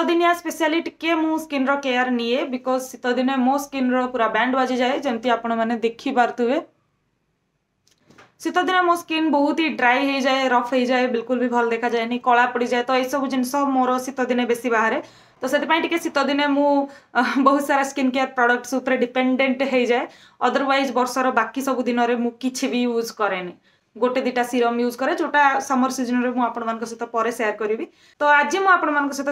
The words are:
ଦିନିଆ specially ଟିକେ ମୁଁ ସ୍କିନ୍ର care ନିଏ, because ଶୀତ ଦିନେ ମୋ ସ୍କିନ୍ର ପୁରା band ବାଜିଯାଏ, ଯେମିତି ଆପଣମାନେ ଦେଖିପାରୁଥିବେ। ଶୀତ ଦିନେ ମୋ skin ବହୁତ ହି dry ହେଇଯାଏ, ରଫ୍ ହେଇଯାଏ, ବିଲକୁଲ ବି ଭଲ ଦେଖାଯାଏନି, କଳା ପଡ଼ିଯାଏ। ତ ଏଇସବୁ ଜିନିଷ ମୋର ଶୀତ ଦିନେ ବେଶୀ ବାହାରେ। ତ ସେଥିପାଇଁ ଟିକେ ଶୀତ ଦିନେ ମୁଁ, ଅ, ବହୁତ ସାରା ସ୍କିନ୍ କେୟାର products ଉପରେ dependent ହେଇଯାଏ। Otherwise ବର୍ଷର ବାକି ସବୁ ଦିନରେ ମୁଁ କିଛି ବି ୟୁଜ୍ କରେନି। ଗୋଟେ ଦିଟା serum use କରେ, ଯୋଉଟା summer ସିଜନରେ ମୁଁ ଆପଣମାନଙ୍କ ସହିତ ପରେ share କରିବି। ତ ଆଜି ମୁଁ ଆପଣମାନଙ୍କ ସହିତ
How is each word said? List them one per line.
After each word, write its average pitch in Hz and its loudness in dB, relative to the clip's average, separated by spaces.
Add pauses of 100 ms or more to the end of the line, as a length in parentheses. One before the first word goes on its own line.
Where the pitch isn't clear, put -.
ଦିନିଆ 339 4
specially 320 -2
ଟିକେ - -4
ମୁଁ 320 0
ସ୍କିନ୍ର 277 -2
care 254 0
ନିଏ, 233 0 (140)
because 254 -2
ଶୀତ 247 -4
ଦିନେ 262 0
ମୋ 254 2
ସ୍କିନ୍ର 254 -2 (120)
ପୁରା 226 0
band 240 0
ବାଜିଯାଏ, 254 0
ଯେମିତି 247 -2
ଆପଣମାନେ 226 -2
ଦେଖିପାରୁଥିବେ। 233 0 (1800)
ଶୀତ 359 0
ଦିନେ 370 2
ମୋ 349 4
skin 320 -2
ବହୁତ 285 2
ହି 311 0
dry 247 2
ହେଇଯାଏ, 269 0
ରଫ୍ 240 0
ହେଇଯାଏ, 254 2
ବିଲକୁଲ 233 -2
ବି 254 2
ଭଲ 240 0
ଦେଖାଯାଏନି, 233 -2
କଳା 240 4 (120)
ପଡ଼ିଯାଏ। 240 0
ତ 262 -4
ଏଇସବୁ 262 -2
ଜିନିଷ 262 -2 (140)
ମୋର 254 2
ଶୀତ 254 -4
ଦିନେ 247 0
ବେଶୀ 233 -2
ବାହାରେ। 226 2 (420)
ତ - -6
ସେଥିପାଇଁ 285 0
ଟିକେ 330 0
ଶୀତ 285 -2
ଦିନେ 285 0
ମୁଁ, 285 2 (480)
ଅ, 240 4 (160)
ବହୁତ 277 4
ସାରା 277 2
ସ୍କିନ୍ 269 -2
କେୟାର 262 0
products 240 2
ଉପରେ 254 0
dependent 254 0
ହେଇଯାଏ। 247 0 (360)
Otherwise 269 0
ବର୍ଷର 247 0
ବାକି 220 -2
ସବୁ 262 -2
ଦିନରେ 240 0
ମୁଁ 240 -2 (100)
କିଛି 254 -4
ବି 247 0
ୟୁଜ୍ 233 -2
କରେନି। 185 -4 (420)
ଗୋଟେ 247 0
ଦିଟା 247 0
serum 240 0
use 240 -2
କରେ, 269 -2
ଯୋଉଟା 294 2 (160)
summer 262 0
ସିଜନରେ 247 -2
ମୁଁ 240 -2
ଆପଣମାନଙ୍କ 226 -6
ସହିତ 226 -10
ପରେ 226 0
share 214 -2
କରିବି। 220 -4 (360)
ତ - 0 (160)
ଆଜି 311 0
ମୁଁ 392 4
ଆପଣମାନଙ୍କ 294 2
ସହିତ 277 -4